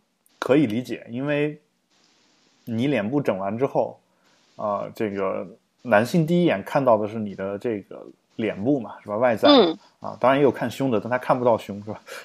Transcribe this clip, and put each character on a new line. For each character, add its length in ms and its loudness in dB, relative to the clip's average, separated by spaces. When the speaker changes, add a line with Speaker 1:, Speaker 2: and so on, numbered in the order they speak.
Speaker 1:
可 180 2
以 80 4
理 160 -2
解， 280 -10
因 180 -6
为 320 -2
你 240 -2
脸 200 0
部 120 0
整 180 0
完 200 -4
之 80 0
后， 340 -2
啊， 300 -6
这 140 -4
个 360 -4
男 240 4
性 200 2
第 160 2
一 40 4
眼 180 2
看 200 0
到 140 6
的 80 -2
是 140 -8
你 160 -8
的 240 -6
这 220 -4
个 260 -18
脸 260 -4
部 160 2
嘛， 140 -12
是 60 -12
吧？ 80 -2
外 180 2
在。 140 4
Speaker 2:
嗯。 280 6
Speaker 1:
啊， 200 -12
当 100 4
然 80 4
也 60 4
有 80 6
看 180 -6
胸 220 -4
的， 80 0
但 100 -6
他 80 0
看 200 0
不 80 -2
到 120 4
胸， 280 -12
是 40 -10
吧？ 120 -12